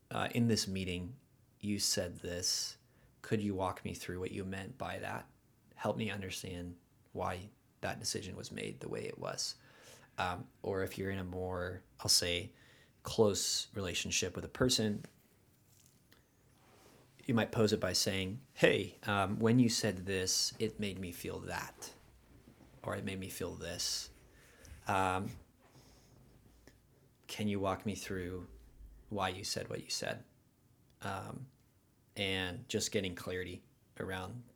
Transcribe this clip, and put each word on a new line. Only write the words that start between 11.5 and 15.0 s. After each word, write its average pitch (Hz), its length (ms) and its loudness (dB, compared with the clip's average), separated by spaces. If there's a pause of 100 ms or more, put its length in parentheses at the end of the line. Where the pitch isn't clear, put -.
I'll - 80 -2
say, 87 440 4 (500)
close - 720 4
relationship 90 640 -2
with 87 80 -4
a 82 40 -6
person, 110 560 4 (2250)